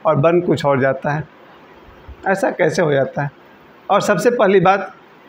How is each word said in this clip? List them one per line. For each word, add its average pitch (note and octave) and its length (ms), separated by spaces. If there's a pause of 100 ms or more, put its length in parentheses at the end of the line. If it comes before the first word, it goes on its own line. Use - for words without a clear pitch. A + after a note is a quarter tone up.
और D#3 120
बन E3+ 240
कुछ D#3 240
और C#3 160
जाता C3+ 300
है। D3+ 120 (1040)
ऐसा C#4+ 240
कैसे D#3+ 300
हो D3 120
जाता C#3 300
है? C#3+ 80 (580)
और G3 120
सबसे G#3 300
पहली G3+ 280
बात F#3+ 340 (360)